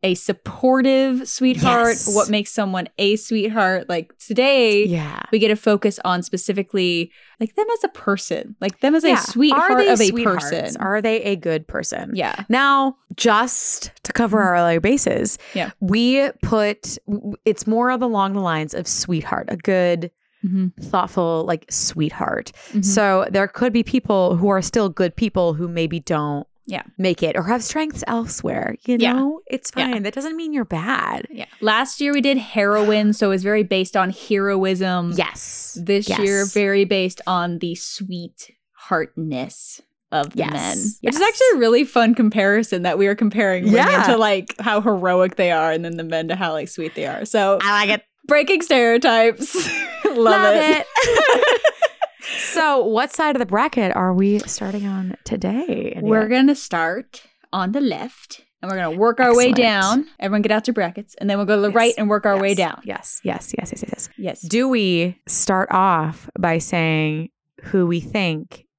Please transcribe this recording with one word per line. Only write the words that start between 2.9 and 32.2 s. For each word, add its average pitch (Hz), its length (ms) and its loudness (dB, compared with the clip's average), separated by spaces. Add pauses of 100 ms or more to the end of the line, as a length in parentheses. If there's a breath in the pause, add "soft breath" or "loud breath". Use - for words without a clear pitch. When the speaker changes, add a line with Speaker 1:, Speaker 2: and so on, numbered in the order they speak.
Speaker 1:
a 202 200 2
sweetheart. 214 720 -2
Like 170 300 -6
today, 226 680 2
Speaker 2:
Yeah. 160 340 -4 (100)
Speaker 1:
we 220 80 2
get 214 100 4
to 214 80 2
focus 208 500 0
on 180 160 -2
specifically, 185 920 -2 (260 soft breath)
like, 226 160 -6
them 427 160 0
as 453 140 -2
a 370 40 -2
person, - 720 -6
like, 190 180 -6
them 285 140 2
as 320 100 2
Speaker 2:
Yeah. 302 80 6
Speaker 1:
a - 60 4
sweetheart 294 540 2
Speaker 2:
Are - 40 4
they 403 140 4
Speaker 1:
of 220 100 4
a 214 60 6
Speaker 2:
sweethearts? 208 420 0
Speaker 1:
person. - 320 -4
Speaker 2:
Are 202 220 0
they 220 220 0
a 202 120 0
good 160 320 -4
person? - 460 -6
Speaker 1:
Yeah. 180 200 -2 (140)
Speaker 2:
Now, 269 480 2 (180)
just - 760 0 (140)
to - 100 -8
cover 220 240 2
Speaker 1:
Mm-hmm. 202 80 4
Speaker 2:
our 180 100 4
other 170 240 4
bases, - 560 0 (160 loud breath)
Speaker 1:
Yeah. 190 280 -6
Speaker 2:
we 240 500 2 (100)
put, 208 560 -2 (100)
w-, 208 140 -6
w-, 208 240 -10
it's - 220 0
more 233 240 2
of 254 100 -2
along 208 320 0
the 196 80 -2
lines 160 320 -4
of - 160 -6
sweetheart, - 640 -4
a 190 80 -4
good, 175 520 0 (320)
Speaker 1:
Mm-hmm. 185 260 0 (140)
Speaker 2:
thoughtful, 175 640 -2
like, 170 220 -4
sweetheart. - 840 -4 (180 loud breath)
Speaker 1:
Mm-hmm. 214 100 -2
Speaker 2:
So 196 500 2
there 196 180 0
could 240 260 -2
be 233 80 2
people 196 540 0
who 185 120 2
are 190 140 2
still 208 260 0
good 175 260 -2
people 185 380 0
who 170 160 -6
maybe 165 320 -4
don't 147 460 -4 (240)
Speaker 1:
Yeah. 190 120 -8 (160)
Speaker 2:
make 185 240 0
it 160 140 0
or - 80 -2
have 233 200 -2
strengths 311 420 -6
elsewhere, - 680 -6 (100)
you 247 120 0
Speaker 1:
Yeah. 233 160 2
Speaker 2:
know? 277 320 -2
It's - 300 -8
Speaker 1:
Yeah. 254 160 -2
Speaker 2:
fine. 214 120 -4
That 208 100 -6
doesn't 311 220 -8
mean 320 160 -8
you're 262 120 -2
bad. - 680 -4
Speaker 1:
Yeah. - 160 -14 (140)
Last 220 400 0
year 285 120 0
we 285 80 0